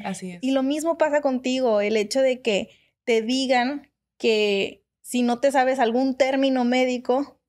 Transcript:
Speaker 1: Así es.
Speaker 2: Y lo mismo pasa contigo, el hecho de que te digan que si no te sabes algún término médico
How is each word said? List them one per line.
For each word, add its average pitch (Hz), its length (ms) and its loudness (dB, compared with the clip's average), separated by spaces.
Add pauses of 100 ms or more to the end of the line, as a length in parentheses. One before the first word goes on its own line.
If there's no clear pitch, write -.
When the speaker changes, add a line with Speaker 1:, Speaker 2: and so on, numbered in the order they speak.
Speaker 1:
Así 190 280 -10
es. 175 100 -16
Speaker 2:
Y 262 100 -2
lo 269 120 0
mismo 311 340 -2
pasa 294 240 2
contigo, 254 600 0
el 214 160 0
hecho 214 240 0
de 254 200 0
que 208 280 -2 (340)
te 226 180 2
digan 254 640 -2 (320)
que 208 680 0 (180)
si 247 200 -4
no 240 180 0
te 277 120 2
sabes 262 280 2
algún 254 380 0
término 262 480 2
médico 254 720 0 (120)